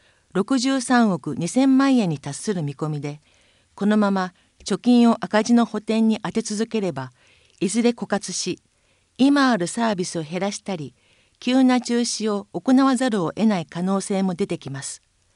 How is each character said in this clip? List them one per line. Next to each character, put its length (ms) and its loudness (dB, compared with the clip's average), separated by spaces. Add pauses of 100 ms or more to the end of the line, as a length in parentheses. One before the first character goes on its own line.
(320)
六 260 0
十 220 0
三 300 2
億 260 -4
二 100 -4
千 300 2
万 220 4
円 100 0
に 100 -2
達 200 -10
す 160 -4
る 80 -4
見 120 -6
込 140 -6
み 140 -6
で、 180 -10 (540)
こ 100 -6
の 140 4
ま 120 2
ま 220 -4 (320)
貯 140 -2
金 320 6
を 100 0
赤 220 0
字 100 2
の 140 4
補 140 -6
填 200 -2
に 220 2
充 100 -6
て 80 -2
続 300 -6
け 100 -4
れ 120 -2
ば、 200 -10 (480)
い 80 0
ず 140 0
れ 80 4
枯 160 -8
渇 260 -4
し、 300 -6 (560)
今 320 4
あ 80 2
る 80 -2
サ 240 -2
ー 40 -2
ビ 120 -4
ス 120 -6
を 40 -4
減 180 -8
ら 120 -4
し 120 -14
た 100 -6
り、 200 -12 (440)
急 260 2
な 180 4
中 160 -2
止 360 -2
を 200 -6
行 200 0
わ 220 4
ざ 140 0
る 120 0
を 100 -2
得 140 0
な 140 2
い 60 -10
可 160 -8
能 180 0
性 220 -2
も 120 0
出 120 -4
て 100 -6
き 140 -14
ま 120 -10
す。 200 -14 (340)